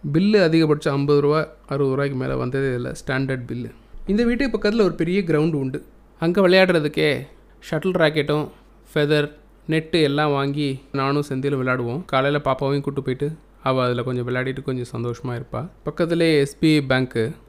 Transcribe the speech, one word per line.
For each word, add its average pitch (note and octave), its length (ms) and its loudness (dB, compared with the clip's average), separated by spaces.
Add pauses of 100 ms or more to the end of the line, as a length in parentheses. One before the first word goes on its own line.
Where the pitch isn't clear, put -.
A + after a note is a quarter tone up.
(120)
பில்லு F#3+ 360 4
அதிகபட்சம் D#3+ 400 4
ஐம்பது C#3+ 320 2
ரூபா, D3 280 2 (180)
அறுபது C#3 240 0
ரூபாய்க்கு C#3 280 -2
மேல C3 180 -4
வந்ததே B2+ 380 -2
இல்ல, B2 200 -6 (120)
ஸ்டாண்டர்ட் C3 460 -4
பில்லு. A#2+ 180 -8 (360)
இந்த G#3+ 180 2
வீட்டுக்கு A#3+ 340 0
பக்கத்துல G#3 220 0
ஒரு F#3 120 2
பெரிய F3 280 -2
கிரவுண்ட் D#3+ 320 0
உண்டு. C3+ 320 -6 (340)
அங்க F3 300 2
விளையாடுறதுக்கே D#3 800 2 (440)
ஷட்டில் F3 280 -2
ராக்கெட்டும் D3+ 500 0 (460)
ஃபெதர், D3 380 2 (360)
நெட்டு D#3+ 340 0
எல்லாம் D3 300 2
வாங்கி C#3 480 -2 (120)
நானும் C#3 360 0
செந்திலும் C3+ 340 -2
விளையாடுவோம். B2+ 420 -2
காலையில C#3+ 400 0
பாப்பாவையும் C#3 360 0
கூட்டு C#3+ 220 -4
போயிட்டு C#3+ 340 -4 (260)
அவ C3 220 0
அதுல B2 180 0
கொஞ்சம் B2 260 -4
விளையாடிட்டு B2+ 340 -4
கொஞ்சம் B2+ 400 -6
சந்தோஷமா A#2+ 260 -6
இருப்பா. B2 400 -8 (160)
பக்கத்திலே E3 540 2
எஸ் C#3 200 0
பி D#3 160 4
ஐ D3 140 2
பேங்க்கு B2+ 440 0 (160)